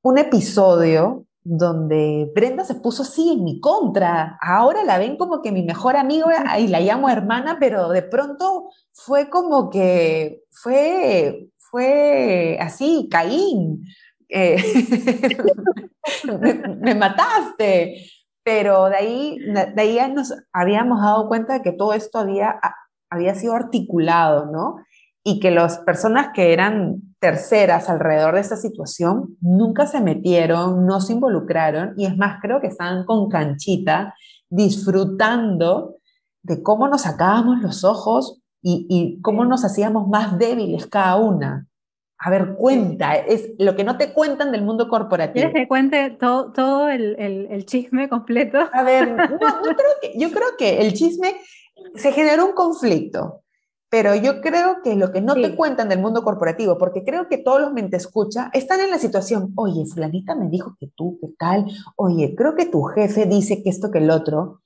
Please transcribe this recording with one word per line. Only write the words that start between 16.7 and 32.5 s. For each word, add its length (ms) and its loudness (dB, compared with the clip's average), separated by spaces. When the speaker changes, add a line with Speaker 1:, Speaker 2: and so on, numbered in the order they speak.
Speaker 1:
me 160 0
mataste". 1000 0
Pero 460 4
de 60 0
ahí, 440 -4
de 60 2
ahí 140 2
ya 120 2
nos 240 -4
habíamos 480 2
dado 260 2
cuenta 280 -2
de 80 -4
que 80 0
todo 220 0
esto 260 -4
había, 400 -2
había 240 -2
sido 220 -4
articulado, 960 2
¿no? 240 -6
Y 160 0
que 100 2
las 300 2
personas 520 0
que 220 4
eran 480 0
terceras 680 2
alrededor 460 2
de 60 2
esta 160 -6
situación 840 -4
nunca 460 2
se 120 -4
metieron, 840 2
no 160 2
se 120 -2
involucraron, 840 -2
y 80 -2
es 100 -2
más, 240 0
creo 220 -2